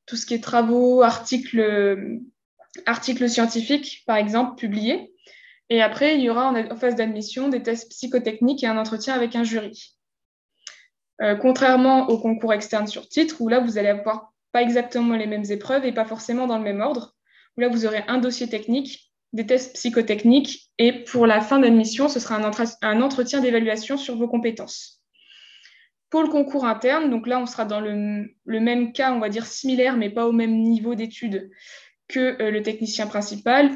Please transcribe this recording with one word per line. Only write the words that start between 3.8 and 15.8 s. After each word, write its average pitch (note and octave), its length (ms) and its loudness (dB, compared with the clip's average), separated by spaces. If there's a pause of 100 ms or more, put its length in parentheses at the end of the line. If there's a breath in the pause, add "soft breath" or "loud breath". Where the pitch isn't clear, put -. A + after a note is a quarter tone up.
par A3 100 2
exemple, G#3+ 380 0
publiés. G#3+ 580 -4 (560 soft breath)
Et A3+ 120 4
après, C4 340 2
il C#4 60 2
y B3 80 2
aura B3 200 0
en, B3 60 0
en A3 200 -4
phase A#3+ 200 -2
d'admission A3 520 -4
des B3+ 160 -2
tests A3+ 280 -4
psychotechniques B3 720 -2
et A#3 40 0
un A3 100 0
entretien A3 360 -4
avec A#3+ 220 -2
un A#3 80 0
jury. A3 520 -6 (1300 loud breath)
Euh, G#3 140 2
contrairement B3+ 720 4
au A3+ 100 2
concours A3+ 340 0
externe G#3+ 340 -2
sur - 200 -12
titre, D#4 340 0
où A3+ 60 0
là, A#3+ 120 2
vous A3+ 180 0
allez G3+ 120 2
avoir G#3 440 -4 (180)
pas A#3+ 100 2
exactement A#3+ 540 0
les G#3+ 120 -2
mêmes G#3 220 -4
épreuves C4 360 -2